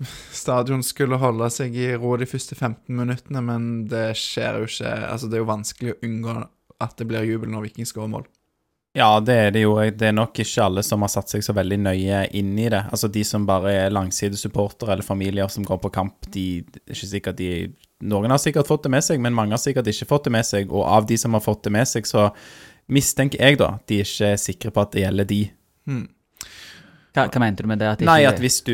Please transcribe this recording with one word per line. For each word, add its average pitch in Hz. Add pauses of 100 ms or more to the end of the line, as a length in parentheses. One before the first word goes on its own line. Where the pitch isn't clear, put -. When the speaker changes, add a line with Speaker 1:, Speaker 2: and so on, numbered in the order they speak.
(140)
Speaker 1:
<laughs> -
stadion 127
skulle 131
holde 120
seg 127
i 123
ro 123
de 123
første 131
femten 123
minuttene, 123
men 117
det 113
skjer 113
jo 110
ikke. 113
Altså, 113
det 110
er 113
jo 110
vanskelig 110
å -
unngå 113 (320)
at 120
det 117
blir 110
jubel 113
når 110
Viking 113
skårer 107
mål. 110 (720)
Speaker 2:
Ja, 107
det 110
er 107
det 110
jo. 107 (160)
Det 107
er 107
nok 110
ikke 113
alle 95
som 104
har 101
satt -
seg 107
så -
veldig 101
nøye 95
inn 98
i 117
det. 101
Altså, 110
de 104
som 104
bare 98
er 98
langside 101
supportere 104
eller 104
familier 98
som 101
går 92
på 98
kamp, -
de, 92
det -
er -
ikke -
sikkert 98
de, 90 (300)
noen 104
har 135
sikkert 147
fått 151
det 139
med 139
seg, 160
men 120
mange 107
har 113
sikkert 123
ikke -
fått 143
det 131
med 117
seg, 101
og 98
av 107
de 113
som 113
har 107
fått 107
det 104
med 123
seg, 110
så 104 (580)
mistenker 139
jeg 135
da, 98
de 104
ikke 98
er 104
sikre -
på 104
at 101
det 101
gjelder 98
de. 104 (460)
Speaker 1:
Hmm. 127 (1080)
Speaker 3:
Hva, 131
hva 131
mente 104
du 104
med 110
det? 107
At 107
de -
Speaker 2:
Nei, 165
Speaker 3:
ikke 135
Speaker 2:
at 104
hvis -
du 120